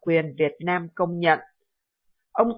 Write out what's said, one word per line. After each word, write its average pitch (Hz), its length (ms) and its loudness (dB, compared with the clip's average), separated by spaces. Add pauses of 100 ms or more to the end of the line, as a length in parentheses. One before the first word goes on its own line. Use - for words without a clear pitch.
quyền 165 240 0 (120)
Việt 147 140 2 (140)
Nam 175 300 -2
công 175 240 -2
nhận. 165 200 4 (920)
Ông 226 160 2 (100)